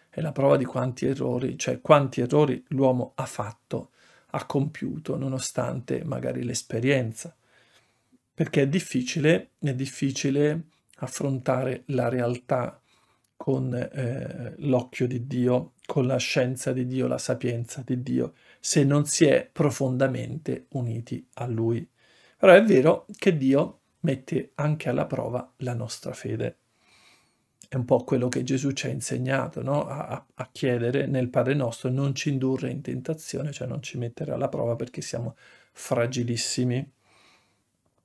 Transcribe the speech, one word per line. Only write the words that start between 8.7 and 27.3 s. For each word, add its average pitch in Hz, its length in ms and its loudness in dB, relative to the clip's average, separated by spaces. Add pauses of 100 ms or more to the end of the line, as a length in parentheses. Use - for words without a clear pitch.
è 143 140 -2
difficile 139 880 0 (340)
affrontare 131 920 -2
la 123 200 0
realtà 123 720 -2 (560)
con, 131 360 -2
eh, 123 840 -6
l'occhio 127 500 0
di 120 220 -4
Dio, 123 460 2 (120)
con 131 200 2
la 131 100 2
scienza 127 560 0
di 127 140 -2
Dio, 127 200 -2
la 127 120 -2
sapienza 123 680 -4
di 127 180 -2
Dio, 127 300 -2 (260)
se - 240 2
non 143 220 4
si 151 200 4
è 135 280 6
profondamente 127 1160 0
uniti 120 540 -6 (100)
a 123 120 -6
Lui. 117 400 0 (500)
Però 190 160 10
è 196 120 12
vero 160 500 6
che 180 220 2
Dio 139 440 2 (200)
mette - 560 -2
anche 151 320 0
alla 143 180 0
prova 120 520 -4
la 123 160 -4
nostra 117 380 -8
fede. 113 440 -6 (1120)